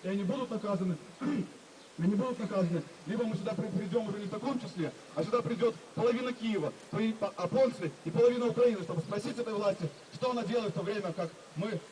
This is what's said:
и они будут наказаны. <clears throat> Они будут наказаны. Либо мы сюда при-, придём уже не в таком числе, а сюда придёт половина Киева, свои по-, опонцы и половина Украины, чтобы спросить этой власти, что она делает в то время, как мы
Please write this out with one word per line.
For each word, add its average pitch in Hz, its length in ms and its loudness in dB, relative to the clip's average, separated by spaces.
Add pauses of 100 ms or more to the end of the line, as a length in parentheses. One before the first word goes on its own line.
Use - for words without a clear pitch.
и 185 40 -6
они 196 160 0
будут 247 260 0
наказаны. 196 460 0 (240)
<clears throat> 262 60 -4 (720)
Они 185 180 4
будут 247 240 0
наказаны. 180 420 0 (240)
Либо 233 200 0
мы 220 100 -2
сюда 220 180 -2
при-, 220 140 -2
придём 208 400 0
уже 202 100 -4
не 208 80 -6
в 180 40 -4
таком 247 300 -2
числе, 175 320 -4 (220)
а 160 100 0
сюда 233 180 2
придёт 226 340 2 (180)
половина 240 400 2
Киева, 208 400 0 (160)
свои 220 240 2
по-, 196 220 -2
опонцы 190 560 2 (140)
и 160 40 -6
половина 240 380 6
Украины, 226 340 4
чтобы 165 200 -4
спросить 208 360 -2
этой 233 160 -2
власти, 196 340 2 (280)
что 254 160 0
она 233 120 0
делает 214 280 0
в - 80 -4
то - 20 -2
время, 196 300 -2
как 165 180 -2 (280)
мы 208 220 -2 (120)